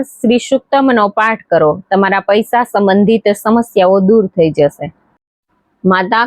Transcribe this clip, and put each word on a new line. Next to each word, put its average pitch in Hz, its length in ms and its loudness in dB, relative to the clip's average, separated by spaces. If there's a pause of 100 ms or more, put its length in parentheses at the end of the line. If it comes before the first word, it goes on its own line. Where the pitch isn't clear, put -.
શ્રી 240 360 -2
સુક્તમનો 262 680 0
પાઠ 220 400 -4
કરો. 165 200 2 (140)
તમારા 196 380 0
પૈસા 226 440 0
સંબંધિત 202 680 0
સમસ્યાઓ 214 680 0
દૂર 208 260 2
થઈ 165 240 -2
જશે. 151 420 -4 (920)
માતા 190 440 -2